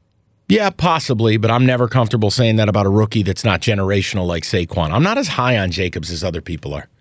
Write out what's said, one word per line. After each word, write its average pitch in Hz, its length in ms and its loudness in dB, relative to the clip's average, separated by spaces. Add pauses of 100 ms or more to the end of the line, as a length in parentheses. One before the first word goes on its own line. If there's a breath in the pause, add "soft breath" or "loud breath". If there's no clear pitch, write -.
(480)
Yeah, 202 220 2
possibly, 127 680 0
but 107 120 2
I'm 123 160 4
never 123 220 2
comfortable 110 420 2
saying 113 260 2
that 107 120 2
about 101 180 2
a - 20 2
rookie 107 360 2
that's 92 200 -4
not 104 160 2
generational 98 680 -2
like 87 160 -4
Saquon. 85 480 -2
I'm 117 100 2
not 214 160 0
as 269 80 -2
high 127 320 0
on 95 140 -2
Jacobs 85 400 -6
as 80 100 -8
other 85 180 -4
people 76 320 -10
are. 71 140 -10 (140)